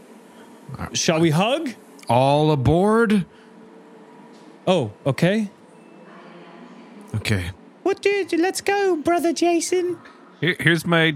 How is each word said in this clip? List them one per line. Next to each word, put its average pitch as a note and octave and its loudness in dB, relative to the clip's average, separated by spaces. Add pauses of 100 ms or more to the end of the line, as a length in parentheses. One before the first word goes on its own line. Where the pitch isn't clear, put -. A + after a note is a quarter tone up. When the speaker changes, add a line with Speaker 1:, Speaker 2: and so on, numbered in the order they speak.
(760)
Speaker 1:
Uh, F2 -10
Speaker 2:
Shall D#3+ 0
we E3+ 4
hug? A#3+ 0 (400)
Speaker 1:
All C#3 4
aboard? F#3+ 2 (1400)
Speaker 2:
Oh, D#3 0 (140)
okay. G3 0 (1700)
Speaker 1:
Okay. F#2+ -4 (320)
Speaker 2:
What F#4+ -2
did G4+ -2
you, E4+ 0
let's F#4 -2
go, G4 0
brother E4 0
Jason. F4 -2 (440)
Speaker 3:
Here, E3 0
here's D#3 2
my E3 2